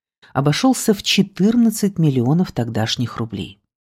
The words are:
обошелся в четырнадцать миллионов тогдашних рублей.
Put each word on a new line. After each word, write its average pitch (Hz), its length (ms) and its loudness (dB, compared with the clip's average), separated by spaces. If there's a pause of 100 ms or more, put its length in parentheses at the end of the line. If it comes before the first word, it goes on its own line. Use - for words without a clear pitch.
(320)
обошелся 175 600 0
в - 100 -4
четырнадцать 214 960 0
миллионов 151 540 2
тогдашних 113 680 -4
рублей. 101 420 -8 (260)